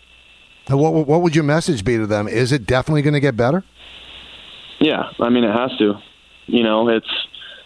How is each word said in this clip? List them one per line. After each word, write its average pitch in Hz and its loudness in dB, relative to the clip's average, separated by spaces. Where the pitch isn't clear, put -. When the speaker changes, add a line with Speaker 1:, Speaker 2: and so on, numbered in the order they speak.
Speaker 1:
And 139 2
what, 156 2
what 156 2
would 175 0
your 156 2
message 147 0
be 123 2
to 110 0
them? 104 -2
Is 113 0
it 131 -2
definitely 131 0
gonna 143 0
get 131 0
better? 151 0
Speaker 2:
Yeah, 143 0
I 120 0
mean, 120 2
it 104 0
has 120 -2
to. 104 2
You 120 0
know, 110 2
it's, 113 0